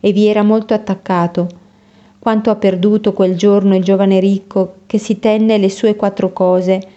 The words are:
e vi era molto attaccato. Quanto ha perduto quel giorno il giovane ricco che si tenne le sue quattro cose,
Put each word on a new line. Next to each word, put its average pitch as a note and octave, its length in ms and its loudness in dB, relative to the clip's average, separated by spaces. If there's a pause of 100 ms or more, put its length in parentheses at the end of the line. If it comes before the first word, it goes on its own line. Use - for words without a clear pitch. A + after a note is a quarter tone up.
e G3+ 100 0
vi G#3 160 2
era G#3 160 2
molto G#3+ 300 0
attaccato. F3+ 760 -2 (720)
Quanto A3 300 -2
ha G#3 60 2
perduto G#3 580 0
quel F#3 240 0
giorno G3+ 360 2
il F#3 100 0
giovane G3 360 2
ricco G3 640 -2
che - 120 -4
si G#3 200 -4
tenne A3 400 0
le G3 120 2
sue G#3 260 -2
quattro G3 380 -4
cose, F#3 480 0 (160)